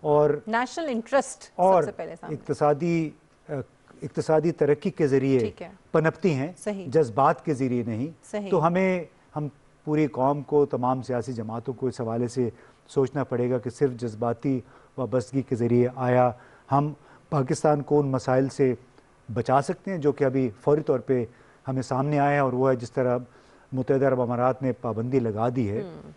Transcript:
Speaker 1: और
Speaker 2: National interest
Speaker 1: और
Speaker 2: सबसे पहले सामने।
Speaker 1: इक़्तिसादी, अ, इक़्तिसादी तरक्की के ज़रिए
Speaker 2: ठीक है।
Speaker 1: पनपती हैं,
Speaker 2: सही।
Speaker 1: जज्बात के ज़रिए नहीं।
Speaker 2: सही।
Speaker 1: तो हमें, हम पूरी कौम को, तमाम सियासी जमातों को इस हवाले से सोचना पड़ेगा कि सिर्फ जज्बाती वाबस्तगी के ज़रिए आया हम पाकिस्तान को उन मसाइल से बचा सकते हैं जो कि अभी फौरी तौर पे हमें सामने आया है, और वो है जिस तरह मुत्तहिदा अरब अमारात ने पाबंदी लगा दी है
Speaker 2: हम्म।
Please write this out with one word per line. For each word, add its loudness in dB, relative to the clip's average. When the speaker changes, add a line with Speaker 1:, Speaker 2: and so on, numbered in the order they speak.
Speaker 1:
और 4
Speaker 2:
National -4
interest -4
Speaker 1:
और 6
Speaker 2:
सबसे -4
पहले -12
सामने। -10
Speaker 1:
इक़्तिसादी, 0
अ, -6
इक़्तिसादी 0
तरक्की 2
के -2
ज़रिए 4
Speaker 2:
ठीक -6
है। -18
Speaker 1:
पनपती 2
हैं, -4
Speaker 2:
सही। -8
Speaker 1:
जज्बात 2
के -2
ज़रिए -2
नहीं। -6
Speaker 2:
सही। -8
Speaker 1:
तो 2
हमें, 0
हम -6
पूरी 2
कौम 0
को, 2
तमाम -2
सियासी -4
जमातों -8
को -4
इस -8
हवाले -4
से -2
सोचना 0
पड़ेगा -2
कि -6
सिर्फ -2
जज्बाती -4
वाबस्तगी -2
के -4
ज़रिए 2
आया 2
हम 0
पाकिस्तान 2
को 2
उन 2
मसाइल 0
से 0
बचा 2
सकते -6
हैं -6
जो 2
कि 0
अभी 0
फौरी 0
तौर 0
पे -2
हमें -4
सामने -2
आया 2
है, 2
और -2
वो 2
है 2
जिस -10
तरह 0
मुत्तहिदा 0
अरब 2
अमारात 0
ने 0
पाबंदी -2
लगा -2
दी -2
है -4
Speaker 2:
हम्म। -14